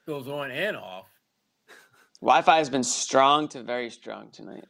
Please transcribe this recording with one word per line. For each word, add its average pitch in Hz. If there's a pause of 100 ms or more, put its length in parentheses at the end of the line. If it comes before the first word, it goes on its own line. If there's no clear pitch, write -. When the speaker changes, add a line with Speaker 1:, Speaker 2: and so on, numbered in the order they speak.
Speaker 1:
goes 143
on 143
and 170
off. 95 (1120)
Speaker 2:
Wi-Fi 131
has 151
been 127
strong 143
to 131
very 120
strong 110
tonight. -